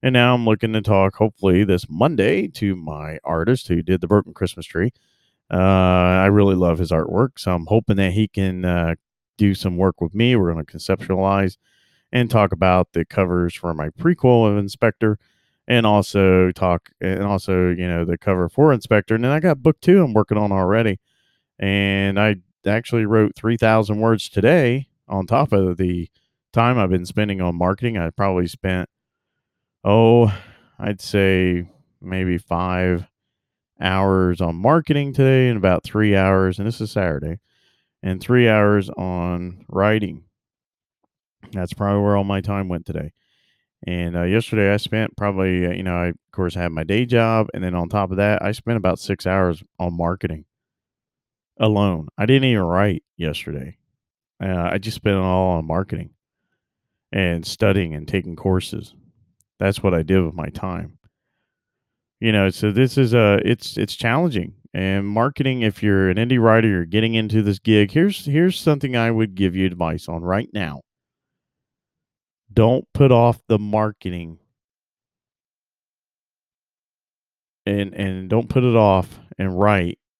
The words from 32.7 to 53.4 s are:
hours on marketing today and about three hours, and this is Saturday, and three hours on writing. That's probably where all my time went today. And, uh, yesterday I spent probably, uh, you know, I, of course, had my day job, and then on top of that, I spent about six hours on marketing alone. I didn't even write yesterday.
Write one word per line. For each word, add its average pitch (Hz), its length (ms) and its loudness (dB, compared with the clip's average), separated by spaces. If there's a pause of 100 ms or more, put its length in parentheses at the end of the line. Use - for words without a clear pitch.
hours 92 600 2
on 85 140 -2
marketing 143 580 0
today 131 360 2
and 117 80 -2
about 92 260 0
three 104 320 0
hours, 95 440 2
and 98 80 -6
this 117 140 -6
is 107 120 -8
Saturday, 82 480 -4 (640)
and 92 160 -4
three 123 280 4
hours 104 420 4
on 90 800 -6
writing. 101 560 -2 (1300)
That's 90 200 -8
probably 101 300 -2
where 101 140 2
all 98 80 -2
my 98 160 -4
time 98 280 -6
went 85 180 -8
today. 78 260 -10 (720)
And, 87 320 -6
uh, 87 80 -2
yesterday 101 480 0
I 104 40 0
spent 110 400 -6
probably, 95 500 -2
uh, 87 40 -2
you 92 120 -8
know, 90 140 -4
I, 87 120 -2
of 85 80 -6 (160)
course, 87 220 -4
had 87 160 -4
my 80 140 -6
day 101 200 0
job, 113 480 0
and 95 120 -8
then 90 100 -4
on 87 140 -2
top 98 240 -2
of 92 40 -4
that, 101 260 0
I 104 100 -2
spent 117 240 -4
about 92 240 -2
six - 260 -6
hours 92 360 0 (160)
on 87 180 -4
marketing 85 480 -6 (1160)
alone. 101 560 0
I 104 100 -2
didn't 131 220 2
even 107 160 0
write 90 400 0 (120)
yesterday. 76 640 -8 (640)